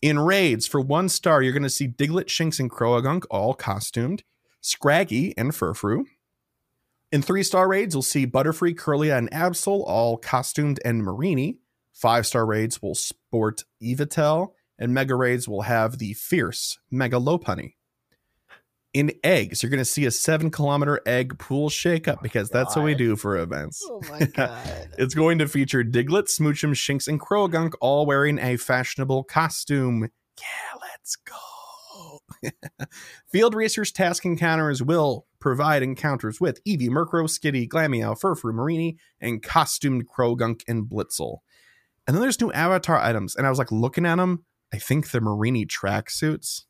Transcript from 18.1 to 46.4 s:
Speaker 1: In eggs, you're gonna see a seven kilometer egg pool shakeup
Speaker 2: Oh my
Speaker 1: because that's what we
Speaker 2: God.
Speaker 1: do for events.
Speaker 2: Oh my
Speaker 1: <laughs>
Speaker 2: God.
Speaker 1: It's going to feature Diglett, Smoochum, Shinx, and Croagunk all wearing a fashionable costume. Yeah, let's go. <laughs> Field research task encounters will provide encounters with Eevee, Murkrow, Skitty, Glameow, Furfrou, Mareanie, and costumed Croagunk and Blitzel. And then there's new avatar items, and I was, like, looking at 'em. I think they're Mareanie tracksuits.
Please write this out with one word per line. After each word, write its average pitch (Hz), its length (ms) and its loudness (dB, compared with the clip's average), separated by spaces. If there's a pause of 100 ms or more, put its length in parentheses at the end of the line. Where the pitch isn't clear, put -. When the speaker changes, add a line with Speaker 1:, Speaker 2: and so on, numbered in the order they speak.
Speaker 1:
In 147 180 4 (120)
eggs, 120 400 2
you're 117 80 -2
gonna 131 140 0
see - 200 0
a 120 60 2
seven 156 400 0
kilometer 143 560 0
egg 127 320 0
pool 143 300 -2
shakeup 160 440 0
Speaker 2:
Oh - 40 -2
my - 60 -16
Speaker 1:
because 110 260 -2
that's 127 260 0
what 151 100 2
we 151 80 4
Speaker 2:
God. 139 60 0
Speaker 1:
do 117 160 4
for 101 240 -2
events. 76 500 -6
Speaker 2:
Oh 220 200 -10
my 151 100 -12
Speaker 1:
<laughs> 143 160 0
Speaker 2:
God. - 540 -4 (100)
Speaker 1:
It's 131 160 0
going 160 240 4
to 151 80 2
feature 139 360 0
Diglett, 127 460 2
Smoochum, 151 440 0
Shinx, 139 340 -2
and 151 120 -2
Croagunk 165 640 0
all 139 240 4
wearing 143 320 2
a 123 200 0
fashionable 131 680 -2
costume. 131 880 0 (300)
Yeah, - 420 -12
let's - 340 -12
go. - 1040 -20 (240)
<laughs> - 80 -8 (800)
Field 208 240 4
research 220 380 -2
task 180 320 0
encounters 160 580 0
will 147 420 2 (140)
provide 143 420 2
encounters 131 580 -2
with 165 240 0
Eevee, 147 260 0
Murkrow, 160 380 0
Skitty, 135 400 -2
Glameow, 120 520 0
Furfrou, 156 340 -2
Mareanie, 165 440 -2 (220)
and 113 220 -4
costumed 135 640 0
Croagunk 120 600 0
and 117 180 -2
Blitzel. 98 520 -6 (680)
And 131 100 2
then 190 60 4
there's 254 180 0
new 233 120 2
avatar 175 480 2
items, 107 360 0
and 135 120 2
I - 20 4
was, 131 80 2
like, 131 140 0
looking 127 340 2
at 170 140 4
'em. 180 240 0 (300)
I 107 40 -6
think 147 320 0
they're 120 120 2
Mareanie 107 440 2
tracksuits. - 1040 -4